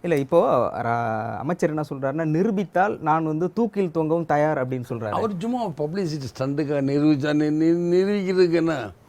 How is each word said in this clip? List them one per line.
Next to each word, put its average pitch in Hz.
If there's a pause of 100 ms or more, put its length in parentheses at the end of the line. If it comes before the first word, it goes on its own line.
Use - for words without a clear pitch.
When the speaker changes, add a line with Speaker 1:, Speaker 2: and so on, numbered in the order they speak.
Speaker 1:
இல்ல, 175
இப்போ 139 (380)
ரா-, 113
அமைச்சர் 165
என்ன 156
சொல்றாருன்னா, 143
"நிரூபித்தால் 190
நான் 160
வந்து 160
தூக்கில் 202
தொங்கவும் 165
தயார்" 151
அப்படின்னு 127
சொல்றாரு. 113
Speaker 2:
அவர் 208
சும்மா 233
பப்ளிசிட்டி 156
ஸ்டண்ட்டுக்காக 143
நிரூபிச்சா 147
நி-, 151
நி-, 170
நிரூபிக்கிறதுக்கு 185
என்ன 165 (340)